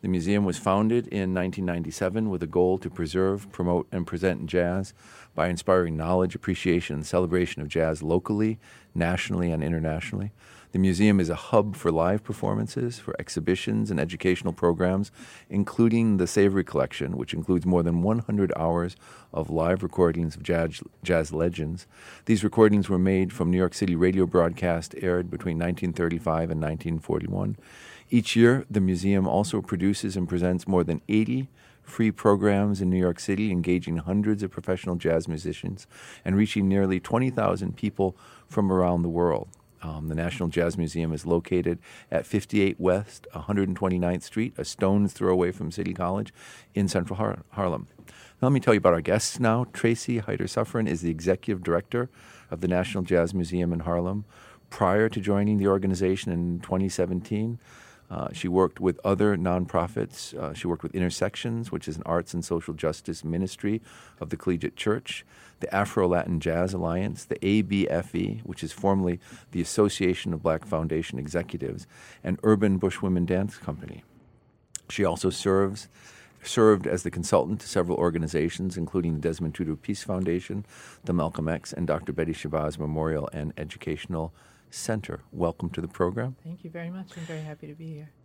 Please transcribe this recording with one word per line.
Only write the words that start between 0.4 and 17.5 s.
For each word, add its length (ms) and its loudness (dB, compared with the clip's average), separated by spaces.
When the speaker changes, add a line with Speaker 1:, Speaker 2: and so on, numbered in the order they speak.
Speaker 1:
was 100 0
founded 520 2
in 260 -2
nineteen 320 -2
ninety-seven 640 -2
with 120 -2
a 40 -4
goal 320 2
to 100 -8
preserve, 640 -2
promote, 400 0
and 140 -4
present 400 -2
jazz 480 0
by 140 0
inspiring 460 2
knowledge, 400 0
appreciation, 600 0
and 120 -6
celebration 540 0
of 80 -6
jazz 340 0
locally, 560 0
nationally, 580 0
and 100 -2
internationally. 720 -4
The 60 0
museum 420 6
is 80 2
a 60 -2
hub 420 2
for 160 2
live 320 2
performances, 760 -4
for 200 -10
exhibitions 720 -2
and 100 0
educational 540 0
programs, 580 0
including 680 4
the 100 2
Savory 380 4
Collection, 540 -2
which 160 -6
includes 320 0